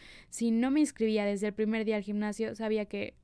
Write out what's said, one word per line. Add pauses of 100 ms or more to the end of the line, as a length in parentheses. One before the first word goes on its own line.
(300)
Si
no
me
inscribía
desde
el
primer
día
al
gimnasio,
sabía
que (100)